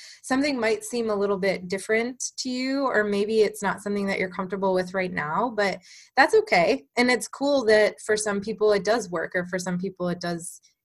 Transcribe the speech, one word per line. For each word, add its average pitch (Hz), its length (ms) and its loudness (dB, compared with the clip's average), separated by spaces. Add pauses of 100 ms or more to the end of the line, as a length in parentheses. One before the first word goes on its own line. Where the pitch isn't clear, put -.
(220)
something 269 380 0
might 220 240 0
seem 233 260 -4
a 208 60 0
little 202 220 0
bit 180 320 -2
different 220 520 -2 (180)
to 254 100 -6
you, 262 360 -2
or 214 180 2
maybe 208 380 2
it's 202 220 0
not 185 180 -2
something 202 260 -4
that 196 120 -2
you're 185 100 -2
comfortable 190 440 -2
with 185 200 -2
right 185 180 -2
now, 170 440 -2
but 202 240 0 (360)
that's 302 200 4
okay. 262 500 4 (120)
And 247 120 4
it's 247 180 0
cool 277 380 0
that 214 360 4
for 214 160 0
some 202 240 -2
people 214 320 2
it 196 100 2
does 208 260 0
work, 160 240 -4
or 180 140 -2
for 185 100 -6
some 180 220 -4
people 180 300 -4
it 175 100 -4
does, 175 400 -8 (240)